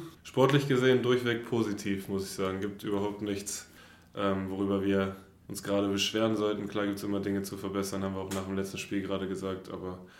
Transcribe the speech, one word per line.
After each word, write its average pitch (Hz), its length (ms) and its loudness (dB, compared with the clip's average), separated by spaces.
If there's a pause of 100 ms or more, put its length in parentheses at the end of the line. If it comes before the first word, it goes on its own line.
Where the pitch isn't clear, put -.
(240)
sportlich 139 460 4
gesehen 127 340 6
durchweg 120 440 2
positiv, 101 600 0
muss 98 160 -2
ich 95 80 -8
sagen. 95 300 -2
Gibt 101 240 -6
überhaupt 101 360 -2
nichts, 101 460 -4 (480)
ähm, 95 340 0
worüber 98 320 2
wir 95 360 2 (320)
uns 98 120 -8
gerade 101 280 2
beschweren 107 480 2
sollten. 104 320 0
Klar 104 160 -2
gibt's 98 180 -2
immer 101 160 0
Dinge 98 240 0
zu 95 140 -8
verbessern, 98 460 -2
haben 95 120 -2
wir 95 60 -4
auch 95 120 -6
nach 95 120 -4
dem 95 100 -4
letzten 98 220 -2
Spiel 101 240 -2
gerade 95 260 -2
gesagt, 95 440 -4
aber 92 280 -8 (200)